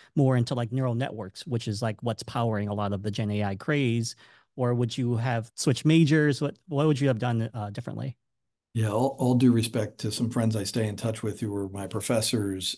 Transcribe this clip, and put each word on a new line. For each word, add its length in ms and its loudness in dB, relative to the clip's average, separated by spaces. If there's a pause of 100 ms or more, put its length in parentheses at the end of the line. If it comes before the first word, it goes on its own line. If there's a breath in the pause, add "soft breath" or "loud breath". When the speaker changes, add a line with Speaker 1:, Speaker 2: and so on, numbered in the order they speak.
(160 loud breath)
Speaker 1:
more 200 6
into, 180 0
like, 180 -2
neural 240 -2
networks, 500 -6
which 220 -4
is, 140 -4
like, 200 -4
what's 220 -4
powering 440 -2
a 60 -4
lot 180 -2
of 100 -4
the 80 -4
Gen 200 -2
A 140 0
I 100 -2
craze? 600 0 (440 soft breath)
Or 140 2
would 220 0
you 200 0
have 380 -2
switched 320 0
majors? 560 6
What, 160 -6 (100)
what 180 0
would 140 2
you 80 4
have 100 2
done, 360 0
uh, 160 -6
differently? 480 -8 (560)
Speaker 2:
Yeah, 160 0
all, 280 0
all 160 4
due 180 6
respect 480 0
to 120 -4
some 160 -2
friends 260 0
I 100 -2
stay 220 -2
in 100 -6
touch 260 -4
with 180 -6
who 100 -4
were 200 -4
my 160 -8
professors 920 -2